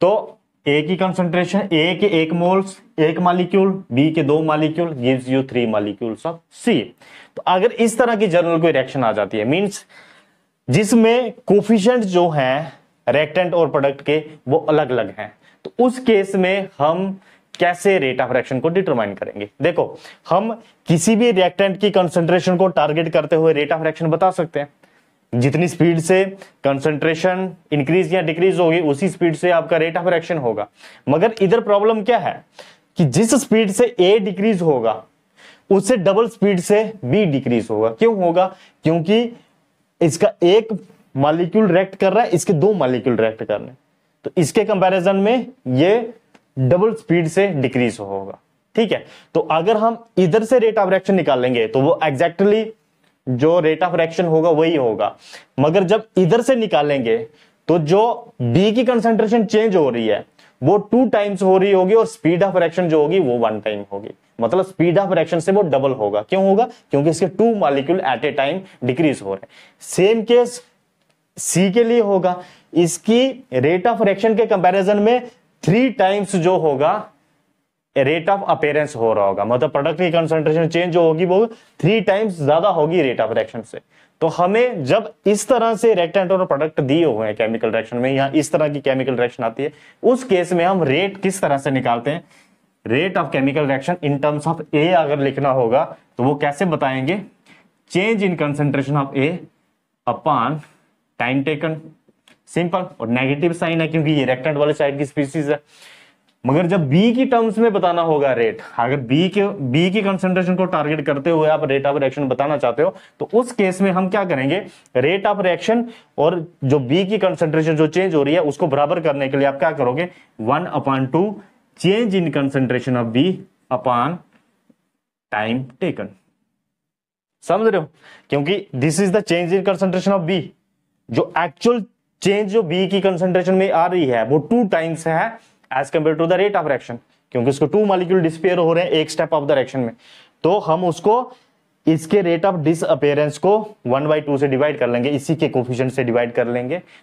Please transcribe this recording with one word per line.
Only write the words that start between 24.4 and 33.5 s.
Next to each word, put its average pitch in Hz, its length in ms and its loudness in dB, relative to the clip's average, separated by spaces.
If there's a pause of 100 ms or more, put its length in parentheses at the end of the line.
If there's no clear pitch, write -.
हैं। 147 80 -8 (640)
जितनी 143 340 2
स्पीड 165 300 2
से 185 260 2 (400)
कंसंट्रेशन 156 880 -2 (220)
इंक्रीज 156 420 0
या 185 60 2
डिक्रीज 170 400 0
होगी, 165 200 2
उसी 151 280 0
स्पीड 165 260 0
से 175 160 0
आपका 165 280 0
rate 160 180 -2
of 175 100 -4
reaction 165 360 -2
होगा। 107 260 -4 (400)
मगर 165 340 2
इधर 202 180 2
प्रॉब्लम 208 420 0
क्या 226 160 2
है 127 260 -6 (520)
कि 175 80 4
जिस 185 300 2
स्पीड 220 360 2